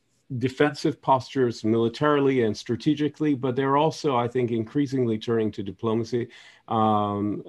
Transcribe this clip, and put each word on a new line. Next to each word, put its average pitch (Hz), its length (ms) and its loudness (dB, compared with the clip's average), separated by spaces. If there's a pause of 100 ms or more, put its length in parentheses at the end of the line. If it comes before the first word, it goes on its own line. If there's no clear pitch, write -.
(380)
defensive 143 640 0
postures 127 600 0
militarily 127 800 2
and 107 120 0
strategically, 147 800 -2
but 127 220 -2
they're 135 220 2
also, 151 380 0
I 120 120 2
think, 120 240 0
increasingly 120 680 0
turning 110 360 0
to 104 100 -8
diplomacy. 113 640 -4 (380)
Um, 104 800 0